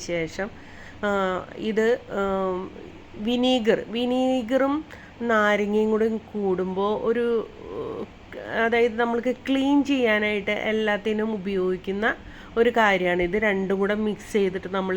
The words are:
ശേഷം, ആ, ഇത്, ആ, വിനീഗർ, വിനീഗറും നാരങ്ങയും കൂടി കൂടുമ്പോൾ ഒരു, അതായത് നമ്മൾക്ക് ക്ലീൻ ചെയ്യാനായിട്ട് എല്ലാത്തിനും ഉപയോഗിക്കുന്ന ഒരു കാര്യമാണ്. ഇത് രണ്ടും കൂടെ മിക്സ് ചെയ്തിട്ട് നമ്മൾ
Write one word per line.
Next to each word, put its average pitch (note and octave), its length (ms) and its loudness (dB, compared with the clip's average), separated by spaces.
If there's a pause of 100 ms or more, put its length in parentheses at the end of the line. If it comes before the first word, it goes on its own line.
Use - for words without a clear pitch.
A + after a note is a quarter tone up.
(100)
ശേഷം, E3+ 380 -4 (580)
ആ, G#3 40 2 (600)
ഇത്, A3 160 2 (320)
ആ, G3 40 0 (1040)
വിനീഗർ, B3 500 4 (160)
വിനീഗറും B3+ 800 2 (560)
നാരങ്ങയും G#3 600 4
കൂടി A3 140 4 (260)
കൂടുമ്പോൾ F#3+ 600 0 (160)
ഒരു, A#3 160 2 (1400)
അതായത് A#3 360 2
നമ്മൾക്ക് A#3 300 0 (140)
ക്ലീൻ C4+ 320 4 (120)
ചെയ്യാനായിട്ട് G#3 640 2 (160)
എല്ലാത്തിനും G#3+ 680 0
ഉപയോഗിക്കുന്ന F#3+ 680 -2 (540)
ഒരു A#3+ 180 6
കാര്യമാണ്. F3+ 500 4
ഇത് F#3 80 0 (120)
രണ്ടും F#3+ 320 0
കൂടെ G3+ 140 2 (120)
മിക്സ് - 320 -4
ചെയ്തിട്ട് F#3+ 300 0 (100)
നമ്മൾ F#3+ 180 -2